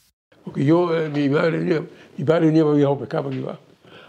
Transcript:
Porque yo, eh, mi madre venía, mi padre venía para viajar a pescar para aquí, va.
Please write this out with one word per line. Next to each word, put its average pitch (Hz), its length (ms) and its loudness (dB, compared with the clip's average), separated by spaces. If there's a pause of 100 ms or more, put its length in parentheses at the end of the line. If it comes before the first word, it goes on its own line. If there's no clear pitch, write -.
(440)
Porque 151 200 -6
yo, 165 320 2
eh, 160 120 -2
mi 143 200 -2
madre 160 300 0
venía, 165 240 -2 (340)
mi 147 80 -8
padre 160 220 2
venía 156 160 4
para 147 140 2
viajar 143 180 4
a 127 60 -4
pescar 143 240 -6
para 135 100 -8
aquí, 131 80 -6
va. - 180 -12 (480)